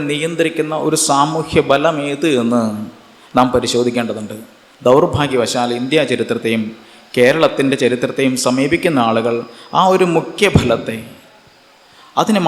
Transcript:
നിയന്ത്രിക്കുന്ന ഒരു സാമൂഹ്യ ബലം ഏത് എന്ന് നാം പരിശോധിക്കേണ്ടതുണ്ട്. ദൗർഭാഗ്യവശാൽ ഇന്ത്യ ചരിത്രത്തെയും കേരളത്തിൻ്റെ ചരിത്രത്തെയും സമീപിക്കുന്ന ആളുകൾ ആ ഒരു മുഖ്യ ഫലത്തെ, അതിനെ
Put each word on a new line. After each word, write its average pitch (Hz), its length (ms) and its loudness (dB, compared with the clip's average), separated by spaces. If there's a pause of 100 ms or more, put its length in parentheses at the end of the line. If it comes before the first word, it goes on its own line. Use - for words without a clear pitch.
(100)
നിയന്ത്രിക്കുന്ന 156 640 -2 (120)
ഒരു 156 100 0 (100)
സാമൂഹ്യ 151 540 0 (100)
ബലം 151 260 2 (140)
ഏത് 143 160 -4 (160)
എന്ന് 117 180 0 (760)
നാം 127 180 6
പരിശോധിക്കേണ്ടതുണ്ട്. 113 800 -2 (460)
ദൗർഭാഗ്യവശാൽ 127 960 2
ഇന്ത്യ 139 320 0
ചരിത്രത്തെയും 113 520 -2 (540)
കേരളത്തിൻ്റെ 139 680 2
ചരിത്രത്തെയും 127 520 0 (100)
സമീപിക്കുന്ന 147 640 0
ആളുകൾ 113 260 0 (460)
ആ - 20 4 (120)
ഒരു 185 200 2
മുഖ്യ 160 420 0
ഫലത്തെ, 117 400 0 (1300)
അതിനെ 202 240 2